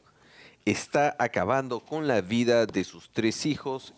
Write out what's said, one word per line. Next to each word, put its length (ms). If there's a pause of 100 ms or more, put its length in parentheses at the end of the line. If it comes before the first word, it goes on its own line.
(640)
está 540
acabando 640
con 260
la 140
vida 440
de 180
sus 280
tres 340
hijos 520